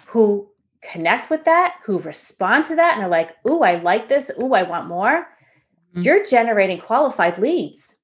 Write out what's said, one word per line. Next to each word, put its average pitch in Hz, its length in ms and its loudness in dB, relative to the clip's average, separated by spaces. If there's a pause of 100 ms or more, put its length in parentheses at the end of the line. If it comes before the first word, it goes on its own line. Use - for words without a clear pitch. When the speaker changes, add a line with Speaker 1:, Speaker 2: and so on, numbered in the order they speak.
Speaker 1:
who 208 420 0 (320)
connect 175 480 -2
with 311 160 -4
that, 349 380 2
who 190 160 -4
respond 190 680 -2
to 330 80 -6
that 339 200 4
and 208 80 -6
are 185 60 -4
like, 165 260 -2 (100)
"Ooh, 302 160 2
I 180 140 4
like 180 320 -2
this. 269 240 -2 (100)
Ooh, 262 120 0
I 190 100 2
want 170 240 -8
more." 220 400 -2 (640)
Speaker 2:
Mm-hmm. 175 100 -6
Speaker 1:
You're 339 220 4
generating 208 560 2
qualified 214 600 0
leads. 269 640 -4